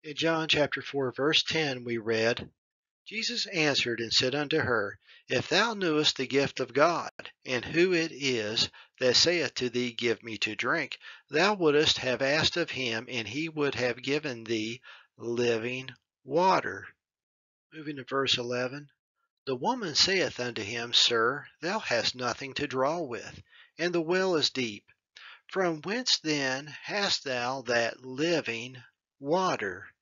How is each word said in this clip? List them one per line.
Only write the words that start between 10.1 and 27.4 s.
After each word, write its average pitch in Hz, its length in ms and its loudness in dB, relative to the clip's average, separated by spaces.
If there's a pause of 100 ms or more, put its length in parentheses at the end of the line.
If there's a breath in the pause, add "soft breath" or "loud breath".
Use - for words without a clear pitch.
me 113 160 -8
to 107 160 -2
drink, 135 420 -2 (320 loud breath)
thou 175 240 4
wouldest 151 460 4
have 127 220 0
asked 139 360 2
of 165 140 -2
him, 123 380 -4
and 117 180 -4
he 143 200 -4
would 147 280 -2
have 123 260 -2
given 135 420 -2
thee 113 380 -2 (360 loud breath)
living 117 720 -2 (360)
water." 143 640 2 (840)
Moving 151 220 -10
to 131 80 -12
verse 135 340 0
eleven, 127 520 -4 (560)
"The 131 100 -2
woman 185 400 -2
saith 170 440 2
unto 120 240 -4
him, 120 280 -6
Sir, 120 560 2 (140)
thou 190 180 -2
hast - 340 0
nothing 123 420 -4
to 147 120 -2
draw 135 320 0
with, 120 420 -8 (360 loud breath)
and 170 180 -2
the 170 60 4
well 185 340 2
is 143 140 2
deep. 113 360 -4 (640 loud breath)
From 170 340 0
whence 226 380 0
then 143 480 0
hast 180 560 -2
thou 127 400 -2